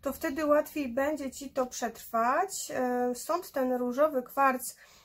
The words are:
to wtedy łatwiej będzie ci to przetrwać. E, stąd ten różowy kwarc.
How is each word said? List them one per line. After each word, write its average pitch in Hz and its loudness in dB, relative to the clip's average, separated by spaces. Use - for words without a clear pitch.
to 269 -4
wtedy 311 -2
łatwiej 294 2
będzie 269 -2
ci 262 -12
to 254 0
przetrwać. 254 -2
E, 247 0
stąd 339 -4
ten 254 2
różowy 247 2
kwarc. 262 0